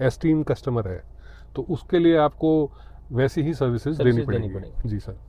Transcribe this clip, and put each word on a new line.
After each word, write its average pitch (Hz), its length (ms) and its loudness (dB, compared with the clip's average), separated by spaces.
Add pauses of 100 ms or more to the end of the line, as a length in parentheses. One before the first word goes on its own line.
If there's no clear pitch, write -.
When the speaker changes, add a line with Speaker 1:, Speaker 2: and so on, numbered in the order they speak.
Speaker 1:
एस्टीम 156 420 2
कस्टमर 120 460 -2
है, 90 140 -10 (540)
तो 135 60 -6
उसके - 360 -2
लिए 165 180 6
आपको 156 560 2 (400)
वैसी 135 300 0
ही 156 120 0
सर्विसेज 135 440 -2
Speaker 2:
सर्विसेज 120 280 4
Speaker 1:
देनी 123 120 0
Speaker 2:
देनी 101 160 -6
Speaker 1:
पड़ेगी। 95 180 -10
Speaker 2:
पड़ेगी। - 160 -4
Speaker 1:
जी 104 100 -4
सर। 95 180 -12 (120)